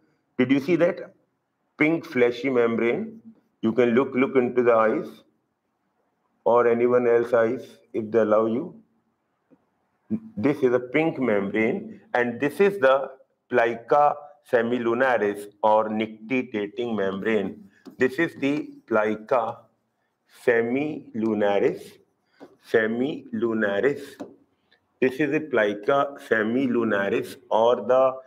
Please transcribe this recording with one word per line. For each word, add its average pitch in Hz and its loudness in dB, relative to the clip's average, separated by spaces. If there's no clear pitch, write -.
Did 127 0
you 139 4
see 135 0
that? - -2
Pink 156 0
fleshy - 0
membrane. 117 0
You 113 0
can 120 2
look, 131 2
look 127 0
into 123 2
the 120 4
eyes 113 2
or 120 4
anyone 120 2
else's 117 2
eyes 117 0
if 110 -6
they 113 2
allow 107 2
you. 131 -6
This 135 0
is 123 4
a 127 2
pink 151 -2
membrane, 110 -2
and 120 -2
this 143 -2
is 202 2
the 135 2
plica 123 2
semilunaris 117 0
or 110 4
nictitating 110 -6
membrane. 98 -4
This - 2
is 165 -2
the 139 -4
plica 110 -2
semilunaris, 117 -2
semilunaris. 113 -2
This 131 0
is 151 -2
the 151 -2
plica 139 0
semilunaris 113 -2
or 113 4
the 127 2